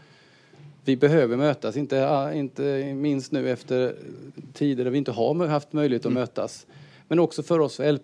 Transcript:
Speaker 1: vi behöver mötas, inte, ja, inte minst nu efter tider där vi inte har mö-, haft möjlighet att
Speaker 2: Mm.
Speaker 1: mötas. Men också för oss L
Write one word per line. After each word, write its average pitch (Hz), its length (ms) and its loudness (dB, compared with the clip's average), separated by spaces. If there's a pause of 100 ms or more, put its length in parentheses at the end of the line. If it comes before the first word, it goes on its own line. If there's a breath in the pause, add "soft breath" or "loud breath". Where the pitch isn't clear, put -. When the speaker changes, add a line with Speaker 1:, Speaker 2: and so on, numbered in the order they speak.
(840 soft breath)
Speaker 1:
vi 131 120 2
behöver 139 400 4
mötas, 131 400 0
inte, 135 180 -2
ja, 139 380 0
inte 139 600 -4
minst 139 380 -2
nu 127 200 0
efter 127 440 -2 (580)
tider 135 300 0
där 127 80 0
vi 139 60 0
inte 131 140 -2
har 113 220 2
mö-, 170 140 0
haft 147 260 -2
möjlighet 143 320 2
att 131 60 0
Speaker 2:
Mm. 127 100 0
Speaker 1:
mötas. 113 440 -6 (420 loud breath)
Men 160 120 2
också 160 240 0
för 170 160 2
oss 139 200 0
L 143 240 2